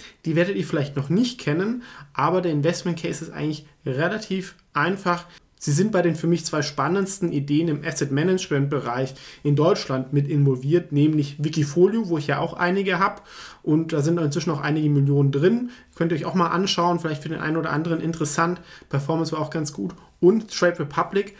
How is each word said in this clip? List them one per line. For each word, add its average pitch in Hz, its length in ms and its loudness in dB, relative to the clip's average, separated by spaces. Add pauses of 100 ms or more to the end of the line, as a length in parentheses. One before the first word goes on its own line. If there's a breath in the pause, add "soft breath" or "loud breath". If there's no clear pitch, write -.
(240 loud breath)
Die 160 120 0
werdet 180 200 2
ihr 185 80 -2
vielleicht 143 320 -2
noch 139 140 -2
nicht 240 280 2
kennen, 196 440 -2 (320 loud breath)
aber 170 260 0
der 175 120 0
Investment 165 460 0
Case 165 260 -6
ist 165 80 -16
eigentlich 151 340 -6 (180 soft breath)
relativ 185 720 -4 (180)
einfach. 175 540 -2 (320 loud breath)
Sie - 140 -2
sind 196 200 2
bei 180 100 2
den 170 120 2
für - 120 -4
mich 170 180 2
zwei 156 160 -4
spannendsten 175 720 -2
Ideen 147 360 0
im 143 160 -2
Asset 147 280 -4
Management 151 560 0
Bereich 131 460 -4 (280 loud breath)
in 143 140 2
Deutschland 143 560 0
mit 143 160 2
involviert, 143 640 2
nämlich 147 500 2
Wikifolio, 175 680 2
wo 165 80 0
ich 143 80 -6
ja 143 120 0
auch 170 140 -2
einige 185 460 0
hab. - 280 0 (360 loud breath)
Und 160 320 2
da 147 80 2
sind 170 180 2
inzwischen 156 300 0
auch 143 100 -2
einige 151 300 2
Millionen 139 420 4
drin. 226 380 2 (240 loud breath)
Könnt 170 180 0
ihr 156 60 0
euch 175 80 -4
auch 160 80 -4
mal 175 140 4
anschauen, 175 520 0
vielleicht 156 220 -4
für 156 80 -8
den 160 100 -6
einen 156 160 0
oder 160 160 -2
anderen 160 280 0
interessant. 165 600 -2 (300 loud breath)
Performance 160 420 -2
war 156 80 -4
auch 147 100 -4
ganz 156 220 -4
gut. 196 220 -6 (260 loud breath)
Und 214 340 4
Trade 175 260 2
Republic, 170 600 -2